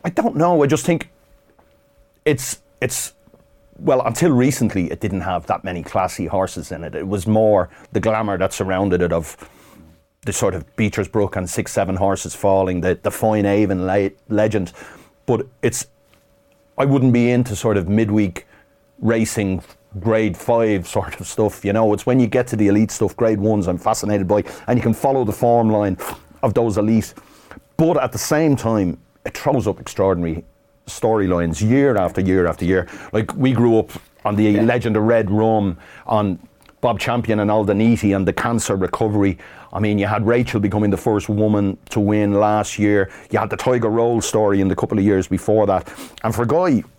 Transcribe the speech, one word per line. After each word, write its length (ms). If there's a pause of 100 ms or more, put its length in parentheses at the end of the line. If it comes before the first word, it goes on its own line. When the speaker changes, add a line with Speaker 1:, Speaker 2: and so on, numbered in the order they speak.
Speaker 1:
I 60
don't 260
know. 260
I 40
just 180
think 260 (1120)
it's, 360 (200)
it's, 340 (640)
well, 240
until 280
recently, 600
it 100
didn't 220
have 240
that 180
many 180
classy 440
horses 460
in 120
it. 100
It 120
was 200
more 440 (220)
the 80
glamour 380
that 140
surrounded 500
it 100
of 240 (840)
the 100
sort 220
of 220
Beecher's 320
Brook 280
and 120
six, 240
seven 240
horses 380
falling, 460
the, 220
the 80
Fine 360
Avon 400
le-, 240 (180)
legend. 440 (540)
But 200 (160)
it's, 240 (920)
I 80
wouldn't 280
be 180
into 260
sort 200
of 120
midweek 580 (540)
racing, 640 (380)
Grade 360
Five 500
sort 320
of 80
stuff, 380
you 80
know. 220
It's 100
when 160
you 60
get 220
to 80
the 120
elite 220
stuff, 260
Grade 240
Ones 280
I'm 100
fascinated 500
by, 160 (220)
and 120
you 40
can 100
follow 320
the 80
form 380
line 260 (460)
of 100
those 240
elite. 380 (640)
But 180
at 160
the 60
same 360
time, 440 (260)
it 120
throws 300
up 140
extraordinary 640 (420)
storylines 800
year 300
after 240
year 260
after 180
year. 220 (260)
Like, 220
we 180
grew 260
up 120 (340)
on 120
the 80
Speaker 2:
Yeah. 180
Speaker 1:
legend 340
of 80
Red 260
Rum, 480 (280)
on 320 (420)
Bob 200
Champion 400
and 100
Alden 300
Eatey 340
and 140
the 40
cancer 440
recovery. 600 (340)
I 80
mean, 180
you 80
had 200
Rachel 340
becoming 300
the 60
first 320
woman 480 (140)
to 100
win 340
last 440
year. 320 (200)
You 80
had 120
the 60
Tiger 320
Roll 320
story 400
in 80
the 80
couple 220
of 60
years 240
before 380
that. 260 (300)
And 120
for 80
a 40
guy 380 (140)